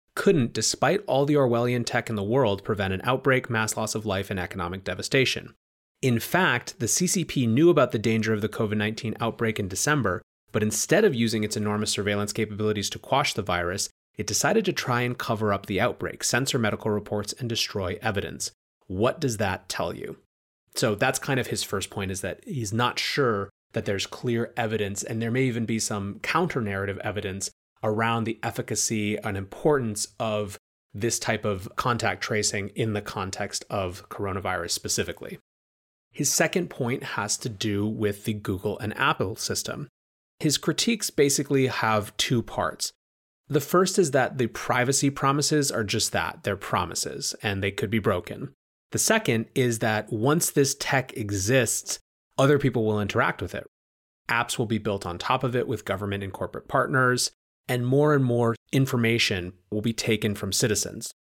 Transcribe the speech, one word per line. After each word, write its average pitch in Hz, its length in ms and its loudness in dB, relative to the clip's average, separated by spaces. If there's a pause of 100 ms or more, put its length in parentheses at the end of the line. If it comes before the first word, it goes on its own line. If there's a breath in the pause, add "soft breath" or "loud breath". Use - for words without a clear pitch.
(160)
couldn't, 170 380 2
despite 139 540 0
all 135 180 2
the 151 80 4
Orwellian 123 500 4
tech 120 280 -2
in 113 40 -2
the 98 80 -2
world, 107 400 2
prevent 98 300 0
an 92 120 -4
outbreak, 127 440 2
mass 110 260 0
loss 110 200 -2
of 110 100 -6
life, 98 240 0
and 98 100 -2
economic 90 440 -4
devastation. 98 720 0 (460)
In 120 180 4
fact, 151 600 0
the 120 80 0
C - 180 2
C 180 180 2
P 135 220 0
knew 127 240 6
about 139 220 6
the 120 80 0
danger 110 340 2
of 104 80 0
the 104 80 0
covid 107 280 0
nineteen 107 420 -2
outbreak 113 400 0
in 104 80 -2
December, 110 540 0 (300)
but 104 120 0
instead 156 420 4
of 170 100 4
using 113 280 2
its 104 120 -2
enormous 104 360 0
surveillance 101 420 0
capabilities 104 560 -2
to - 100 -8
quash 139 340 0
the - 80 -4
virus, 90 480 -2 (280)
it 107 100 -6
decided 165 380 2
to 180 80 0
try 123 280 -2
and 123 160 -2
cover 107 360 0
up 98 140 -4
the 98 120 0
outbreak, 95 440 -2
censor 127 360 0
medical 107 320 0
reports, 104 420 -4
and 123 140 -8
destroy 101 540 -4
evidence. 98 500 -4 (360)
What 107 340 0
does 123 160 -2
that 95 320 -2
tell - 260 -4
you?" - 220 -10 (560)
So 110 220 0
that's 131 240 2
kind 135 200 0
of 117 80 -2
his - 160 -4
first - 260 -4
point, 95 220 -6
is 90 100 -6
that 92 240 -6
he's 117 280 -6
not 117 240 0
sure 107 520 0 (240)
that 113 120 -4
there's 98 220 -2
clear 117 500 -2
evidence, 104 460 -2
and 110 180 -4
there 113 100 -2
may 127 120 2
even 117 220 0
be 113 140 0
some 101 400 -4
counter-narrative 101 800 -2
evidence 98 520 -6 (320)
around 113 400 2
the 113 180 -4
efficacy 107 760 -2
and 101 200 -4
importance 113 720 0 (120)
of 104 380 -2 (360)
this 110 260 -2
type 107 260 -2
of 98 300 -4
contact 110 480 0
tracing 104 460 -2
in 113 240 -2
the 104 80 -2
context 101 680 -6
of 95 400 -4
coronavirus 92 600 -4
specifically. - 680 -4 (760)
His 147 180 0
second 175 380 2
point 120 340 -2
has - 340 -4
to - 120 -6
do 104 380 0
with 104 380 -2
the 113 80 0
Google 104 460 -2
and - 180 -6
Apple 127 400 0
system. - 500 -6 (520)
His 147 180 2
critiques - 520 0
basically 139 580 4
have 110 500 0
two 120 240 2
parts. - 500 -4 (560)
The 143 140 2
first 180 360 2
is 170 140 4
that 131 260 2
the 123 100 2
privacy 123 600 0
promises 143 640 2
are 110 120 -2
just 104 280 0
that, - 320 -2
they're 101 140 0
promises, - 840 -4
and 98 220 0
they 98 80 0
could 98 180 -2
be 110 100 2
broken. 101 540 -2 (380)
The 113 80 -2
second 131 460 2 (100)
is 120 240 2
that 107 320 0
once 135 400 2
this 139 260 4
tech - 380 -2
exists, 104 840 0 (380)
other 139 220 6
people 123 240 2
will 107 160 2
interact 117 420 0
with 90 140 -6
it. - 100 -8 (640)
Apps 120 320 0
will 127 60 0
be 107 140 0
built 101 260 -2
on 87 120 -4
top 131 280 0
of 123 100 0
it 123 100 0
with 120 200 -6
government 98 400 -4
and 95 80 -8
corporate - 340 -8
partners, 127 640 2 (380)
and 123 160 0
more 143 280 6
and 139 120 6
more 120 280 4 (200)
information 117 800 2 (160)
will 107 120 -2
be 117 120 0
taken 107 420 0
from 101 160 -6
citizens. - 720 -2